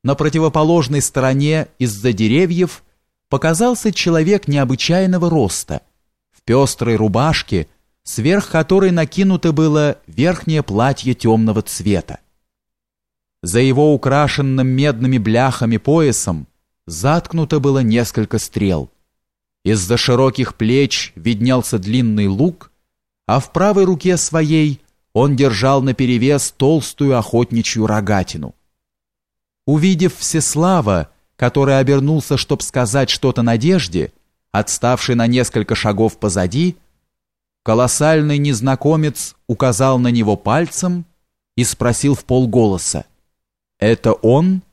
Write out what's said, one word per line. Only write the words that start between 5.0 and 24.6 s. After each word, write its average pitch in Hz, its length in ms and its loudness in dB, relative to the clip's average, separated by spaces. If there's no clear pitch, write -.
роста, 107 520 -2
в - 100 -20
пёстрой 120 540 0
рубашке, 107 720 0
сверх 165 460 -2
которой 185 420 2
накинуто 175 600 0
было 151 460 0
верхнее 156 560 -2
платье 123 500 -2
тёмного 110 480 0
цвета. 90 580 -4
За 87 180 -2
его 135 340 4
украшенным 135 760 0
медными 131 500 0
бляхами 113 600 0
поясом 117 720 0
заткнуто 151 720 -2
было 135 200 0
несколько 117 600 0
стрел. 90 520 -4
Из-за 101 320 0
широких 127 600 0
плеч 127 600 0
виднелся 117 600 -2
длинный 107 500 0
лук, 131 440 -2
а 120 120 2
в - 140 -8
правой 196 320 4
руке 180 320 0
своей 156 640 0